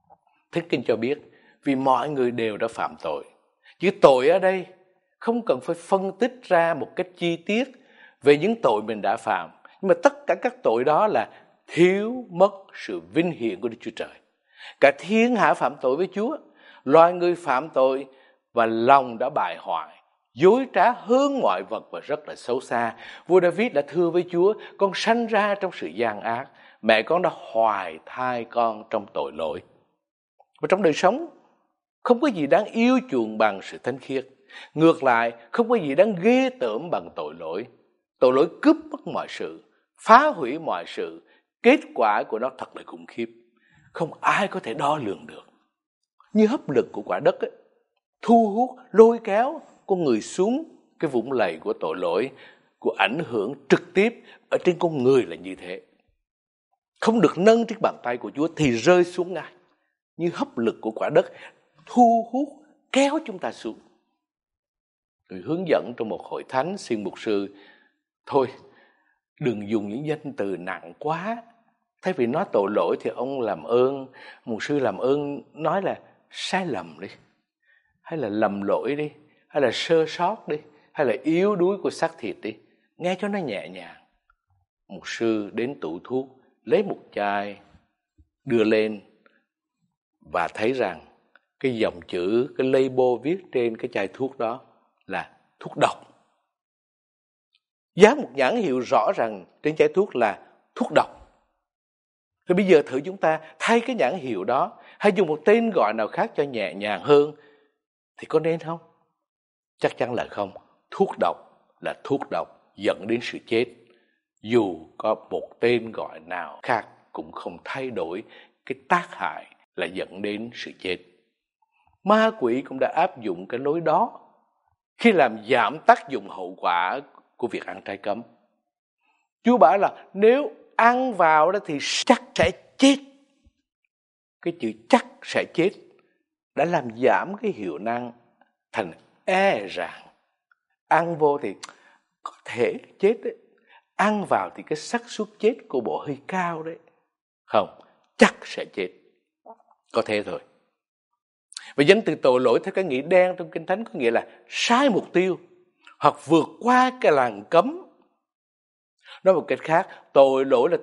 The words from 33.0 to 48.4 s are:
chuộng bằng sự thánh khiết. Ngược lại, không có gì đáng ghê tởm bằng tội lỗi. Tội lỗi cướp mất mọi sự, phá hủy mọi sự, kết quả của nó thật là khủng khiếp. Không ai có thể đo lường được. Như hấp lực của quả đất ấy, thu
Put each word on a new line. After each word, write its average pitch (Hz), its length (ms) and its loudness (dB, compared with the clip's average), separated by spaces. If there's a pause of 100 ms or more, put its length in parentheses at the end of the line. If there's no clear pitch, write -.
chuộng 110 280 -2
bằng 104 240 2
sự - 160 -16
thánh 127 200 -6
khiết. 131 300 -8 (460)
Ngược 160 280 4
lại, 120 300 4 (200)
không 226 160 2
có 240 80 2
gì 147 180 -2
đáng 202 280 4
ghê 254 280 4 (100)
tởm 120 300 -4
bằng 95 260 -6
tội 78 220 -10
lỗi. 85 280 -8 (540)
Tội 127 120 6
lỗi 143 160 4 (140)
cướp 311 140 6
mất - 300 -14
mọi 85 240 -6
sự, 82 340 -10 (360)
phá 269 280 6
hủy 160 300 -6
mọi 104 280 -6
sự, 82 360 -10 (400)
kết - 180 6 (140)
quả 110 340 2
của 110 100 -6
nó 127 200 -4
thật - 180 -14
là 87 100 -14
khủng 85 200 -18
khiếp. 117 220 -10 (640)
Không 160 180 -6 (100)
ai 180 280 0
có 185 120 -8
thể 113 140 -10
đo 147 220 0
lường 104 300 -8
được. - 160 -20 (920)
Như 214 140 6
hấp 240 240 -4
lực 120 220 2
của 104 140 -10
quả 92 180 -2
đất 180 160 2
ấy, - 100 -6 (720)
thu 226 320 4